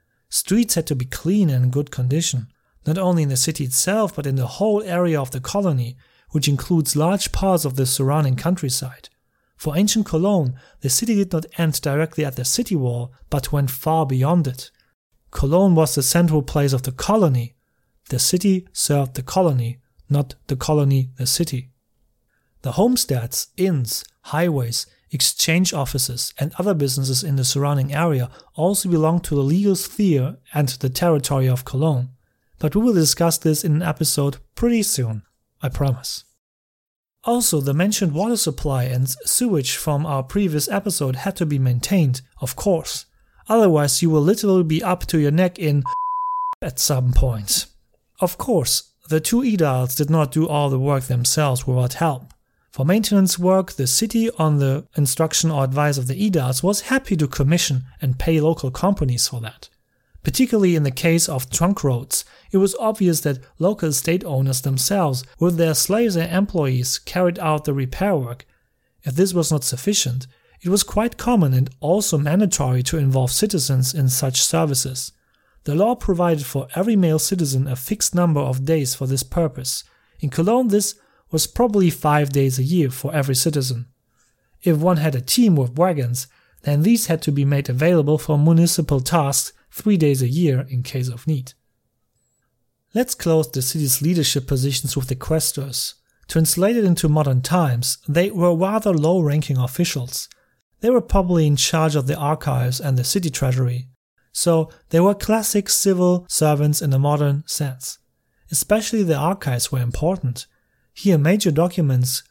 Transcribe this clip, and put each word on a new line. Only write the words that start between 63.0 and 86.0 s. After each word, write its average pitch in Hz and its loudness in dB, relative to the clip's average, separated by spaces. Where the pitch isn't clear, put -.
that 135 -4
local 175 0
estate 143 -2
owners 135 -2
themselves, 139 0
with 175 2
their 165 2
slaves 214 0
and 165 -2
employees, 143 0
carried 180 0
out 156 -2
the 147 0
repair 139 -2
work. 127 -6
If 135 -4
this 180 2
was 165 0
not 147 -2
sufficient, 127 -4
it 175 -4
was 196 2
quite 233 -2
common 180 2
and 131 2
also 170 0
mandatory 143 0
to 160 -4
involve 131 2
citizens 139 0
in 139 0
such 127 0
services. 139 -2
The 147 -2
law 214 4
provided 170 0
for 131 -6
every 214 0
male 165 4
citizen 143 -2
a 131 -4
fixed - -4
number 170 2
of 131 -2
days 151 -2
for 135 -6
this 131 -2
purpose. 135 -4
In 147 -2
Cologne, 226 0
this 202 0
was 160 0
probably 202 2
five 147 0
days 135 0
a 131 0
year 147 2
for - -8
every 139 0
citizen. 127 -2
If 165 2
one 175 2
had 151 0
a 123 -2
team 220 4
with 127 0
wagons, 143 0